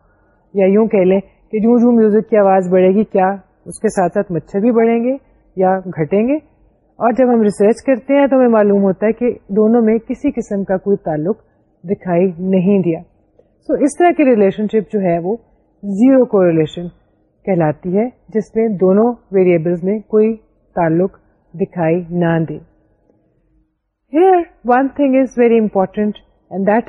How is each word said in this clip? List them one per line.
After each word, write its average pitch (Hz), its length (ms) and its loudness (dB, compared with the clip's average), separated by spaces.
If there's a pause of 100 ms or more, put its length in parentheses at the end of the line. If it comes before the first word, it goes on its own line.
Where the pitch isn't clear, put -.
(540)
یا 190 120 2
یوں 208 200 2
کہہ 196 180 0
لیں 190 160 2
کہ - 380 -12
جو 226 200 2
جو 240 140 4
میوزک 220 380 2
کی 226 60 2
آواز 190 360 2
بڑھے 185 160 4
گی، 202 160 2
کیا 190 220 -2 (380)
اس - 160 -18
کے - 80 -2
ساتھ 175 260 -2
ساتھ 196 180 -4
مچھر 170 280 -6
بھی 233 120 0
بڑھیں 233 320 0
گے 262 120 -2 (400)
یا 185 300 0
گھٹیں 190 420 -2
گے؟ 285 80 -2 (600)
اور 233 160 -2
جب 247 220 2
ہم 226 80 2
ریسرچ 208 340 0 (100)
کرتے 269 280 -2
ہیں 285 120 2
تو 269 100 0
ہمیں 254 120 4
معلوم 208 340 2
ہوتا 196 240 -2
ہے 226 60 0
کہ 240 180 -2 (180)
دونوں 214 340 2
میں 220 160 0
کسی - 320 -6
قسم 202 340 -6
کا 190 120 -2
کوئی 202 200 -2
تعلق 165 420 -6 (460)
دکھائی 180 540 -2
نہیں 190 400 0
دیا۔ 170 200 -2 (720)
So 226 120 -2
اس 285 160 -2
طرح 349 120 4
کی 320 140 0
ریلیشن 214 420 2
شپ 214 260 -4
جو 214 80 -2
ہے، 170 180 -2
وہ 180 180 -6 (460)
زیرو 240 540 2
correlation 175 520 0 (560)
کہلاتی 175 540 -2
ہے، 233 100 -2 (200)
جس - 280 -6
میں 226 120 0
دونوں 202 460 0 (180)
ویریبلز 175 520 0
میں 202 140 -4
کوئی 214 380 -2 (380)
تعلق 170 440 -2 (360)
دکھائی 175 560 -4
نہ 170 280 0 (100)
دے۔ 151 100 -12 (1600)
Here 359 260 4 (280)
one 254 160 2
thing 269 300 0
is 247 280 0
very 226 160 4
important 208 520 -2 (400)
and 190 160 -4
that 220 200 0